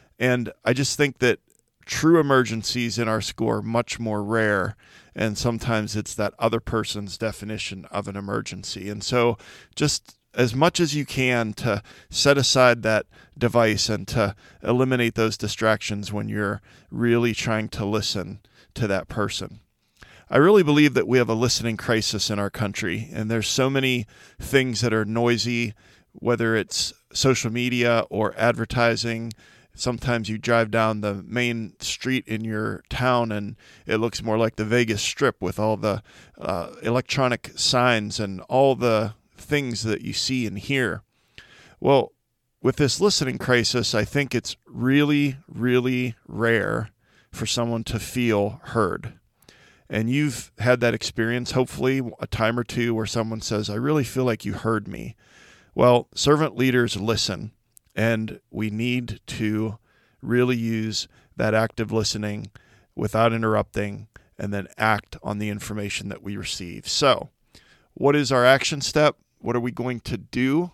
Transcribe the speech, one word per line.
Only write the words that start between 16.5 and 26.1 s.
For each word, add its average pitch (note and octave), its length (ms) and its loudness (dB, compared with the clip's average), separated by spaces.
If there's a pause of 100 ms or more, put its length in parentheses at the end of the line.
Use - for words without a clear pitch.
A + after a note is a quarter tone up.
really A#2 420 2
trying A2 340 -2
to - 160 -8
listen G2+ 560 -4 (360)
to A#2 100 -2
that G2 220 -2
person. - 520 -6 (720)
I A2 80 2
really F#3+ 240 8
believe D3 320 6
that A#2+ 140 2
we B2 100 4
have A#2 120 4
a A2+ 40 2
listening A2+ 440 0
crisis A2 520 0
in G#2 80 -2
our G2+ 140 -2
country, G2+ 600 -4
and A2 200 -4
there's A2 160 0
so C3+ 240 0
many C3 340 0 (340)
things B2+ 420 0
that A#2 120 2
are A2 100 2
noisy, A#2 680 0 (380)